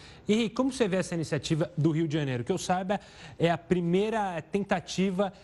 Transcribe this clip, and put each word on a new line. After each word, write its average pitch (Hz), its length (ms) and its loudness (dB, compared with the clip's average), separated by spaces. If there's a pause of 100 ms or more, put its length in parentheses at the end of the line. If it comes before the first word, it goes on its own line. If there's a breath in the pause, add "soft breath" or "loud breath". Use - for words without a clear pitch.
(260 loud breath)
E 214 220 4
como 262 240 0
você 226 160 2
vê 180 80 0
essa 180 180 -2
iniciativa 160 640 -2
do 156 140 4
Rio 160 180 0
de 139 60 -2
Janeiro? 135 280 -2
Que - 80 -4
eu 185 60 0
saiba, 190 420 0 (400 loud breath)
é 165 120 4
a 160 80 0
primeira 185 840 0
tentativa 190 880 0 (140)